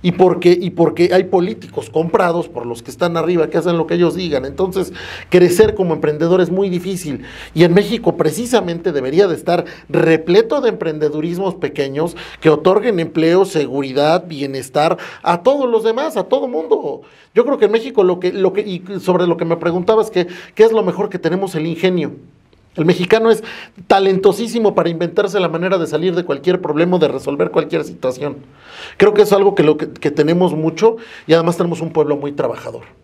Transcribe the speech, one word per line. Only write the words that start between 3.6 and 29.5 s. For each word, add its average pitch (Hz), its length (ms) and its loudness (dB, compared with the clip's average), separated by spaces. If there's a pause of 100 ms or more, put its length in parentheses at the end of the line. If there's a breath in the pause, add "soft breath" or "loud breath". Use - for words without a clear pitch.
lo 160 100 -2
que 170 60 -4
ellos 170 220 0
digan. 156 280 -4
Entonces, 180 480 -4 (380 loud breath)
crecer 190 460 4
como 175 180 0
emprendedor 160 480 0
es 165 100 0
muy 190 180 0
difícil. 175 540 -6 (300 loud breath)
Y 160 100 4
en 170 100 4
México 202 440 2
precisamente 175 760 -2
debería 147 360 2
de 160 80 0
estar 175 280 -2 (240 loud breath)
repleto 170 720 2
de 247 100 0
emprendedurismos 165 840 -4
pequeños 147 600 -6 (240 loud breath)
que 160 80 4
otorguen 185 500 2
empleo, 165 460 2
seguridad, 143 840 0
bienestar 139 600 -2 (320 loud breath)
a - 220 0
todos 262 260 2
los 226 140 0
demás, 240 340 -2
a 185 60 -2
todo 269 240 -2
mundo. 160 540 -4 (340 soft breath)
Yo 233 100 4
creo 180 140 0
que 214 60 4
en 202 60 2
México 226 320 0
lo 180 160 2
que, 180 140 -2
lo 190 200 0
que, 202 80 0
y 190 220 -8 (160)
sobre 180 280 2
lo 170 100 0
que 170 80 -4
me 165 100 0
preguntabas, 180 540 0
que, 180 160 0 (300 loud breath)
¿qué 208 80 6
es 226 80 6
lo 220 100 2
mejor 185 280 -2
que 180 100 -8
tenemos? 185 340 -2
El 160 140 -4
ingenio. 170 460 -2 (640)
El 156 100 -2
mexicano 185 440 2
es 220 140 2 (420 loud breath)
talentosísimo 196 880 2
para 170 160 0
inventarse 170 500 -2
la 175 80 0
manera 175 300 -2
de 165 80 0
salir 165 300 -2
de 175 100 0
cualquier 147 340 0
problema 165 360 0
o 175 40 2
de 156 80 4
resolver 139 440 -2
cualquier 160 320 -2
situación. 139 540 -6 (600 loud breath)
Creo 208 160 4
que 208 80 4
es 196 100 4
algo 202 220 4